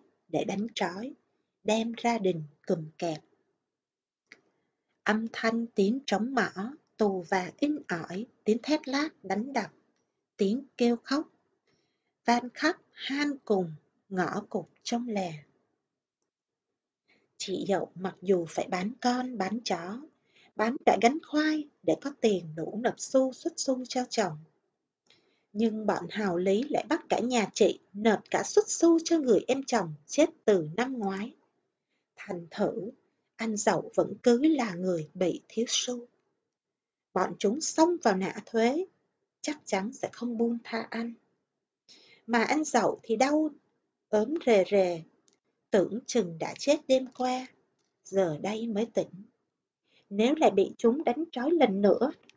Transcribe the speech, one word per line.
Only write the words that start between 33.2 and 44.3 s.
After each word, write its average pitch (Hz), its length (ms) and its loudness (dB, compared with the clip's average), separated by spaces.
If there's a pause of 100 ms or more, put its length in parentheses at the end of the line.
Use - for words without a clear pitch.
anh 220 200 -4
Dậu 202 380 0
vẫn 185 280 0
cứ 240 200 4
là 269 320 2
người 175 400 -2
bị 180 340 -2
thiếu 226 200 -2
xu. 240 380 -4 (1080)
Bọn 185 240 0
chúng 226 220 0
xông 330 420 4
vào 185 140 4
nã 185 180 -4 (120)
thuế, 240 380 2 (560)
chắc 302 240 -6
chắn 202 280 -2
sẽ - 200 -8
không 240 260 -6
buông 233 260 0
tha 226 260 -6
anh. 233 220 -6 (1120)
Mà 226 160 2
anh 302 220 0
Dậu - 380 2
thì 226 140 -2
đau, 294 340 2 (580)
ốm 220 260 0 (120)